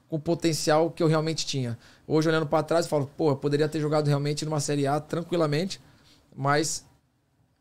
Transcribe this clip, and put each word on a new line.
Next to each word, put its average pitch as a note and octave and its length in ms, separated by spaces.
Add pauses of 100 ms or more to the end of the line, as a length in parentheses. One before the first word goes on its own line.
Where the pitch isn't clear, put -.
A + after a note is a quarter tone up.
com D#3+ 100
o - 20
potencial D#3+ 720
que - 100
eu E3 60
realmente D#3 360
tinha. A#2+ 320 (320)
Hoje, D#3 220
olhando D#3+ 160
pra D#3 160
trás, D#3+ 240
eu D#3 60
falo, C#3+ 260
"Pô, D#3+ 140
eu C3 40
poderia C#3+ 320
ter D#3 120
jogado D3+ 260
realmente D3 400
numa D#3 140
Série D3 260
A C#3+ 140
tranquilamente", E3 800 (540)
mas, C#3+ 500 (760)